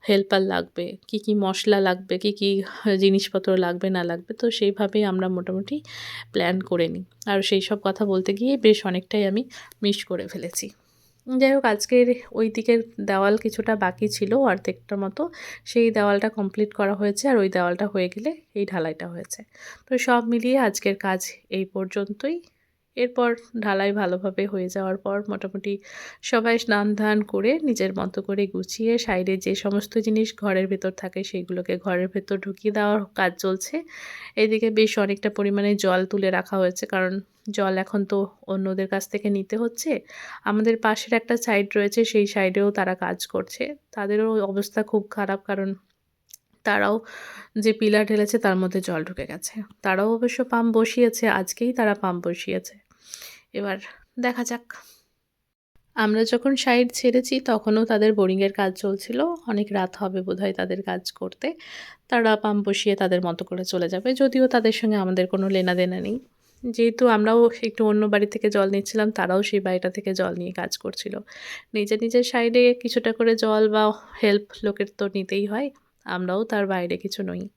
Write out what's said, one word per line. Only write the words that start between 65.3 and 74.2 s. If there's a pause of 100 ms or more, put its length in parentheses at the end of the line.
কোনো (100)
লেনাদেনা
নেই। (460)
যেহেতু (120)
আমরাও (280)
একটু (100)
অন্য (100)
বাড়ি
থেকে
জল
নিচ্ছিলাম, (100)
তারাও
সেই
বাড়িটা
থেকে
জল
নিয়ে
কাজ (120)
করছিল। (640)
নিজের
নিজের
সাইডে (200)
কিছুটা
করে (100)
জল (120)
বা (380)